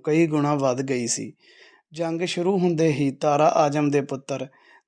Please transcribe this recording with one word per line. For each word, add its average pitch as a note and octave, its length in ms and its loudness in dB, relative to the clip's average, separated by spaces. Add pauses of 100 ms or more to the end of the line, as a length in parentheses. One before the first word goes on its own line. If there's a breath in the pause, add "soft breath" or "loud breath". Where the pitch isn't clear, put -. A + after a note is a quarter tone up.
ਕਈ D#3+ 240 2
ਗੁਣਾ D3 280 0
ਵੱਧ C3+ 260 0
ਗਈ B2+ 260 -4
ਸੀ। A2 260 -8 (600 soft breath)
ਜੰਗ E3 280 -6
ਸ਼ੁਰੂ F3+ 360 -2
ਹੁੰਦੇ E3 340 2
ਹੀ C#3 200 0
ਤਾਰਾ D3 360 2
ਆਜ਼ਮ D3 440 2
ਦੇ C#3+ 100 2
ਪੁੱਤਰ C3+ 460 -8 (400 soft breath)